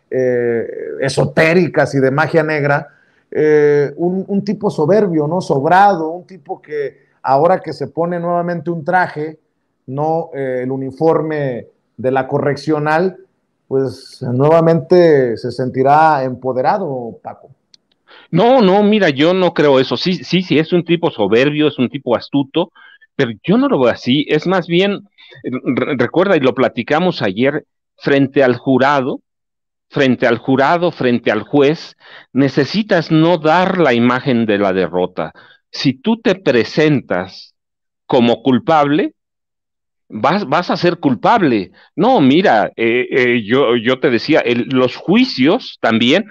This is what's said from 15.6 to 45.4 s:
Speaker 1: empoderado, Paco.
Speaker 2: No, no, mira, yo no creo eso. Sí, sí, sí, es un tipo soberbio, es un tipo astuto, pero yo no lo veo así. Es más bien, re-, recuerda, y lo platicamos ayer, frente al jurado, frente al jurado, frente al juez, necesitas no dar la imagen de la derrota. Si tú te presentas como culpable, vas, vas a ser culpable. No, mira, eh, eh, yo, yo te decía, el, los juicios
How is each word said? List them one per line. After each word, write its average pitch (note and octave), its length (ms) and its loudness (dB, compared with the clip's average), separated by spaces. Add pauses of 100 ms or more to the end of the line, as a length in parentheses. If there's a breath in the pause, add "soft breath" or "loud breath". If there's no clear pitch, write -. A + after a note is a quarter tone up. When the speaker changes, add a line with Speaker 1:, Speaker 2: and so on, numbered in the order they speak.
Speaker 1:
empoderado, C3 1000 -6
Paco. - 260 -20 (840 loud breath)
Speaker 2:
No, A#3+ 300 4
no, G3 220 4
mira, G3+ 260 2
yo D3 240 2
no F#3 200 0
creo D3 260 4
eso. C3 180 -2
Sí, F#3 180 -2
sí, E3+ 280 -2
sí, D3+ 160 0
es D#3+ 140 -2
un F3 100 0
tipo E3+ 280 -2
soberbio, C#3 560 0
es C3 120 -4
un A#2+ 100 0
tipo B2 260 -4
astuto, C#3+ 560 -4 (440 soft breath)
pero B2 160 -2 (120)
yo F#3+ 140 2
no C4+ 100 2
lo A3+ 120 0
veo B2 100 4
así. B2+ 400 -2
Es D3+ 180 -2
más F3+ 200 -2
bien, F#3 400 -2 (360 loud breath)
re-, B2+ 540 -4
recuerda, E3 400 0
y - 20 0
lo C3 140 0
platicamos C3+ 680 -2
ayer, B2 440 -2 (320)
frente C#3 460 2
al B2+ 120 2
jurado, C3+ 640 0 (680)
frente C3 380 0
al A#2 100 2
jurado, D3+ 540 0
frente A#2+ 400 -2
al G#2 100 -2
juez, C#3+ 560 0 (340 loud breath)
necesitas D3+ 800 0
no E3 280 2
dar E3+ 400 0
la C#3+ 140 4
imagen A#2+ 520 0
de G#2 140 0
la G2 120 0
derrota. F2+ 600 -4 (380 soft breath)
Si C#3 220 -2
tú A3+ 280 -4
te G3 140 0
presentas B2 1200 -2 (500)
como A#2+ 380 2
culpable, D3 720 0 (920)
vas, D3 400 -2
vas D#3 220 -2
a A3 80 -2
ser E3+ 200 0
culpable. D3 760 0 (240 soft breath)
No, A3 260 2
mira, C3+ 540 2
eh, A2+ 360 -2
eh, B2 320 0
yo, A#2+ 320 0
yo B2 240 -2
te C#3+ 120 0
decía, C3+ 280 0
el, A#2+ 300 -2
los B2+ 260 0
juicios F3+ 840 0